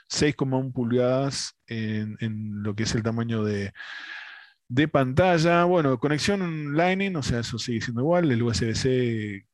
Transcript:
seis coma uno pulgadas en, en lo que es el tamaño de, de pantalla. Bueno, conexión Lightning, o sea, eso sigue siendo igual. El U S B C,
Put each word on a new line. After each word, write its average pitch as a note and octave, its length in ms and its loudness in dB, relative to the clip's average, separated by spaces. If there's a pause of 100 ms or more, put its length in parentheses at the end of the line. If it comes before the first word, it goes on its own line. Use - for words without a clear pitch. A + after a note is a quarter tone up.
seis - 260 0
coma C3 220 0
uno C3 140 -2
pulgadas B2+ 840 0 (100)
en, G#2+ 540 -4
en G#2+ 420 -4
lo G#2 140 -4
que A2 80 -2
es - 100 -2
el A#2 100 0
tamaño A2+ 420 -2
de, G2+ 260 -2 (960)
de C3+ 220 2
pantalla. E3+ 760 4
Bueno, D#3+ 340 4
conexión D3+ 800 -2
Lightning, F#3 400 2
o C#3+ 80 -2
sea, B2 160 0
eso A#2 180 -6
sigue A2+ 220 -2
siendo A#2 220 -4
igual. E3 280 2
El A#2 140 2
U A#2 80 2
S G#2+ 140 0
B A2 100 -2
C, A#2 800 -2